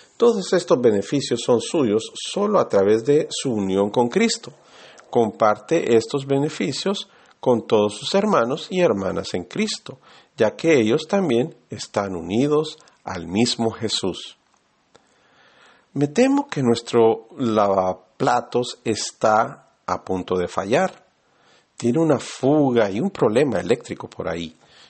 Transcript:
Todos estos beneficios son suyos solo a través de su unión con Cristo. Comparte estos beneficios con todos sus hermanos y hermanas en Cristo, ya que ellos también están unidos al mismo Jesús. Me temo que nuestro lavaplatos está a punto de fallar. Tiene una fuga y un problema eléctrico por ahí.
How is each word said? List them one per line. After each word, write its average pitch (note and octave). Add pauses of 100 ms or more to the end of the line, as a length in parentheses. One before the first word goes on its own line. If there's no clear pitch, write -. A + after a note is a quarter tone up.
(180)
Todos A3
estos F3
beneficios A#2+
son A#2
suyos A2+
solo G3+
a B2
través G#2+
de D3
su -
unión G2
con A#2+
Cristo. G#3+ (600)
Comparte A2+
estos C3+
beneficios D3+ (320)
con A#2
todos G#2
sus -
hermanos E3+
y F#3
hermanas G2
en F2+
Cristo, - (360)
ya G#2+
que D#3+
ellos A2+
también D#3 (140)
están G2+
unidos C3+ (240)
al F2+
mismo A2+
Jesús. - (1500)
Me C#3+
temo C4+
que C#3+
nuestro A#2 (100)
lavaplatos A2+
está A2+ (200)
a F2+
punto F#2
de F2+
fallar. A#2+ (720)
Tiene B2
una D3+
fuga B2+
y G2
un F#3
problema B2
eléctrico F#2+
por E2+
ahí. E2 (340)